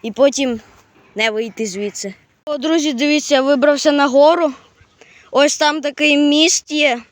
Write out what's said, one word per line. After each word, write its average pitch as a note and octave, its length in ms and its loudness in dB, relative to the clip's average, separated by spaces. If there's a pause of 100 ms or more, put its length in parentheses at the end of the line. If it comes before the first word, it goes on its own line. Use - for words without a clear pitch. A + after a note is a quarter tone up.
І A3+ 100 -10
потім B3+ 480 0 (560)
не A3 160 -2
вийти A3 340 -6
звідси. G3 480 -10 (320)
О, D4 120 -6
друзі, D4+ 360 -2
дивіться, D4 420 0
я C4 60 2
вибрався C#4+ 500 2
на C#4+ 160 2
гору. D4 460 4 (800)
Ось C#4+ 260 2
там D4+ 240 0
такий D4 360 0
міст D4 540 0
є. C#4+ 300 -2 (100)